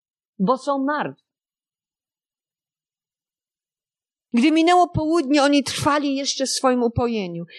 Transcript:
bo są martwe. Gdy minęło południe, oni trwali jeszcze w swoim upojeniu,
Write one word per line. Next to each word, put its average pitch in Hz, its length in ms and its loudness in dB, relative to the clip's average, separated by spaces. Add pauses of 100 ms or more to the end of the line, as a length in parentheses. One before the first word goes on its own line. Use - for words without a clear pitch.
(380)
bo 220 200 0
są 277 260 -4
martwe. 262 480 -6 (3000)
Gdy 262 180 4
minęło 349 360 4
południe, 311 540 0
oni 285 220 4
trwali 285 520 -2
jeszcze 269 300 -4
w - 40 -6
swoim 254 320 0
upojeniu, 220 600 -4 (140)